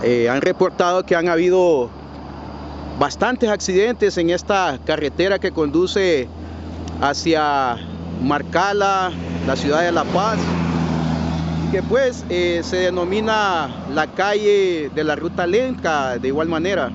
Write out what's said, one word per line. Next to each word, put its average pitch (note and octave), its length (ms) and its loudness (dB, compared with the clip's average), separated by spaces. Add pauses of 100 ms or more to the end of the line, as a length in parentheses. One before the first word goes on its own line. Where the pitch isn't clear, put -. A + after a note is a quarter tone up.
Eh, A#2 260 4
han C3 120 2
reportado F3+ 600 2
que F3+ 120 2
han E3+ 140 2
habido E3+ 600 4 (1080)
bastantes G#3+ 500 0
accidentes G3+ 680 2
en E3+ 120 2
esta F3 560 0
carretera D#3+ 540 0
que F#3 120 -2
conduce D#3+ 760 2 (760)
hacia C#3+ 760 2 (440)
Marcala, F#3 920 0 (360)
la C3+ 80 0
ciudad C#3+ 260 0
de F3 100 2
La E3 120 2
Paz, G3 340 0 (1300)
que F#3+ 100 0
pues, B3+ 480 2
eh, F3 340 0
se - 120 -4
denomina F3+ 1160 0
la D#3 140 -4
calle F#3+ 880 0
de D3+ 100 -2
la D3+ 120 0
ruta F3 320 -4
lenta E3+ 720 0
de B2+ 80 -2
igual D3+ 220 0
manera. E3 460 -2